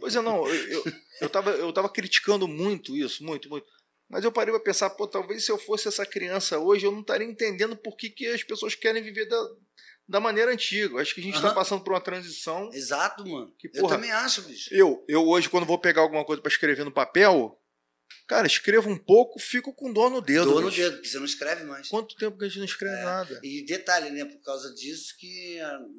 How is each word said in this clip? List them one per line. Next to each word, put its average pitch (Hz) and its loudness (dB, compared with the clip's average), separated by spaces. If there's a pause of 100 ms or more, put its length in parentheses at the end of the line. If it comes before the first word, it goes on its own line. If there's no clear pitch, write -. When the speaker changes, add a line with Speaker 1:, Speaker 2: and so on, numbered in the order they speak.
Speaker 1:
Pois 226 -4
é, 240 2
não, 214 0
eu, 160 0
eu, 160 -4 (380)
eu 147 -2
tava, 196 2
eu 165 -2
tava 196 0
criticando 196 0
muito 160 -4
isso, 147 -4
muito, 151 -8
muito. 147 -12 (440)
Mas 190 -4
eu 233 2
parei 220 0
pra 220 -2
pensar, 196 0
pô, 202 -6
talvez 202 -4
se 233 -2
eu 214 2
fosse 208 -4
essa 202 -4
criança 185 -2
hoje, 190 4
eu 202 2
não 208 -6
estaria 208 -4
entendendo 220 -2
por 214 -12
que, 220 -12
que 233 -8
as 233 -4
pessoas 214 -6
querem 220 0
viver 214 -6
da, 233 0 (680)
da 196 0
maneira 226 4
antiga. 208 -2
Acho 147 -4
que 185 -10
a - -8
gente 190 -2
tá - 4
Speaker 2:
Aham. - 2
Speaker 1:
passando 190 0
por 190 0
uma 180 2
transição 180 -8
Speaker 2:
Exato, 143 -2
mano. 143 -10
Speaker 1:
que, 165 -16
Speaker 2:
Eu - -2
Speaker 1:
porra, 170 4
Speaker 2:
também 226 -4
acho, 233 0
bicho. - -14
Speaker 1:
eu, 180 6
eu 160 4
hoje, 170 4
quando 175 2
vou 175 0
pegar 165 4
alguma 156 2
coisa 151 -4
pra 151 -4
escrever 147 2
no 143 -8
papel, 143 6 (720)
cara, 214 4
escrevo 214 4
um 196 -2
pouco, 233 6
fico 247 -4
com 262 -10
dor 233 4
no 262 -2
dedo, 156 4
Speaker 2:
Dor 156 6
no 180 0
Speaker 1:
bicho. 180 0
Speaker 2:
dedo, 175 2
porque - -12
você 135 -6
não 139 -8
escreve 151 -6
mais. 139 -14
Speaker 1:
Quanto - -4
tempo 208 -6
que 208 -8
a 202 -4
gente 196 -10
não 196 -8
escreve 190 -8
Speaker 2:
É. - -8
Speaker 1:
nada? 180 -6
Speaker 2:
E 143 -10
detalhe, 170 -2
né, 143 -6
por - -18
causa 135 -8
disso 135 -10
que 180 -14
a, 147 -8 (200)